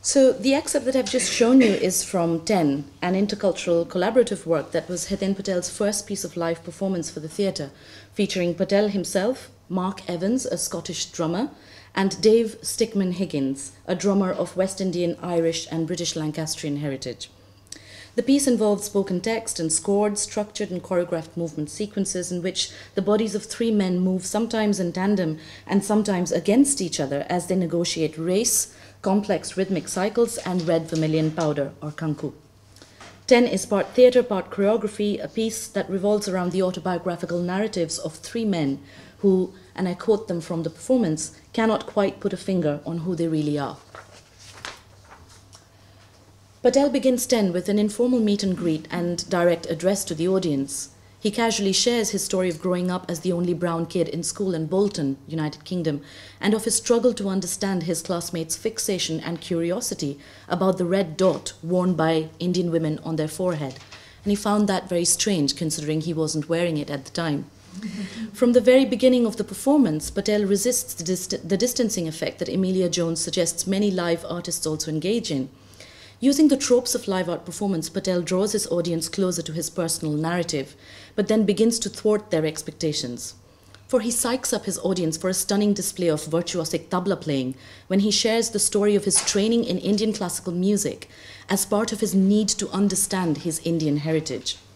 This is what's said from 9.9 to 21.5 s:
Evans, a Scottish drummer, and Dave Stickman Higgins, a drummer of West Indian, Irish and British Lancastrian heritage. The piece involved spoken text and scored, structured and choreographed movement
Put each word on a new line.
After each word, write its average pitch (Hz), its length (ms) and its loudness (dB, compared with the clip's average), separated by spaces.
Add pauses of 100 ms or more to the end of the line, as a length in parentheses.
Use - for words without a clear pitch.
Evans, 196 380 -2
a 175 100 -4
Scottish - 480 -6
drummer, 175 460 -2 (420)
and 190 280 0
Dave 220 400 6
Stickman 196 520 -2
Higgins, 143 600 -2 (120)
a 185 80 -2
drummer 190 380 2
of 180 260 -4
West 190 240 -2
Indian, 175 400 0
Irish 165 500 0
and 165 140 0
British 165 300 -4
Lancastrian 156 640 -4
heritage. 135 520 -6 (840)
The 233 80 0
piece 277 240 4
involved 208 360 4
spoken 190 380 0
text 226 380 -4
and 160 120 0
scored, 208 460 2
structured 208 540 -4
and 180 100 -6
choreographed 175 560 -2
movement 160 320 -4